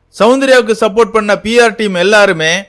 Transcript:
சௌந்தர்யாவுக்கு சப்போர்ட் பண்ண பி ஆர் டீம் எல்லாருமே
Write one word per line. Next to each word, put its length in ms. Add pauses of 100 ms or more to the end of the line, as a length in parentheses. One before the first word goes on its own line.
(200)
சௌந்தர்யாவுக்கு 600
சப்போர்ட் 360
பண்ண 280
பி 80 (120)
ஆர் 140
டீம் 240
எல்லாருமே 480 (180)